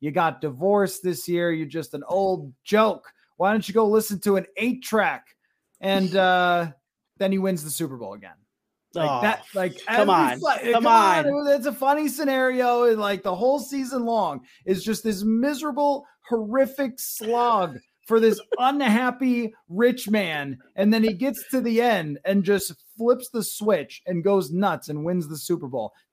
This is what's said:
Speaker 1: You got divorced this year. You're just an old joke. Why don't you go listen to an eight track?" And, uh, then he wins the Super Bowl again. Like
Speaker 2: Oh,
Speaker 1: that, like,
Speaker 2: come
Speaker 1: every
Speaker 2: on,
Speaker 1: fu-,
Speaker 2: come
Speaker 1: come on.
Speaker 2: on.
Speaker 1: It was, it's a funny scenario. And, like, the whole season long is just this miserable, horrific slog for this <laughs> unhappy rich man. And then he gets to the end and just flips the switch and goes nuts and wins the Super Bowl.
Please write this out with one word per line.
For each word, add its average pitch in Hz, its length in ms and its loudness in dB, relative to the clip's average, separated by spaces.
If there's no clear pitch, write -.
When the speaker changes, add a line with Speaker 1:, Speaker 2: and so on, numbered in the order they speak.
Speaker 1:
You 147 100 -4
got 160 300 0
divorced 185 640 -2
this 175 240 -4
year. 175 240 0
You're 160 160 -4
just 151 260 -10
an 139 140 -10
old 180 440 -2
joke. 208 480 0
Why 190 160 2
don't 220 160 -2
you 190 60 -10
go 220 120 4
listen 214 360 0
to 202 120 2
an 185 120 0
eight 240 260 -2
track?" 180 460 -2
And, 190 380 0
uh, 180 520 2
then 196 140 0
he 196 60 0
wins 190 240 -2
the 151 80 -12
Super 135 280 -6
Bowl 101 160 -12
again. 98 180 -20
Like 160 160 0
Speaker 2:
Oh, 127 100 -2
Speaker 1:
that, 214 240 -2
like, 185 300 -4
Speaker 2:
come 214 240 2
Speaker 1:
every 190 60 6
Speaker 2:
on, 135 260 2
Speaker 1:
fu-, - 60 -4
Speaker 2:
come 240 260 0
Speaker 1:
come 233 140 4
on. 220 320 6
Speaker 2:
on. 294 80 2
Speaker 1:
It 277 60 0
was, 285 180 -2
it's 277 160 2
a 277 60 -4
funny 285 360 0
scenario. 254 760 0
And, 226 140 4
like, 202 240 -2
the 185 120 -2
whole 254 260 2
season 262 460 -4
long 190 340 -2
is 185 180 -2
just 220 220 -4
this 202 180 -2
miserable, 277 840 0
horrific 254 760 -2
slog 220 800 -2
for 226 140 4
this 220 280 4
<laughs> - 100 -4
unhappy 247 920 2
rich 226 400 0
man. 156 480 -2
And 208 180 4
then 220 100 2
he 220 80 2
gets 254 380 -4
to 262 100 0
the 233 220 0
end 170 420 0
and 196 180 2
just 190 300 0
flips 240 320 0
the 226 140 -6
switch 196 640 -4
and 175 180 -4
goes 190 260 2
nuts 180 380 -2
and 151 160 -8
wins 175 240 -4
the 156 80 -12
Super 165 300 -4
Bowl. 123 260 -8